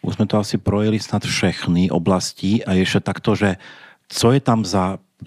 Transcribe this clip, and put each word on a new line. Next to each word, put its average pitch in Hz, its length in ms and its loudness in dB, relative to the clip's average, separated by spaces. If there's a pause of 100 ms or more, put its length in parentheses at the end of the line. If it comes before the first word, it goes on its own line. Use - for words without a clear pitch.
Už - 140 -6
jsme 110 100 0
to 107 120 0
asi 104 200 -2
projeli 107 420 0
snad - 260 -4
všechny 90 640 0
oblasti 95 760 0
a 101 80 -2
ještě 92 260 2
takto, 104 360 -2
že 98 200 0 (580)
co 117 180 2
je 135 80 4
tam 113 260 2
za, 95 320 -2 (300)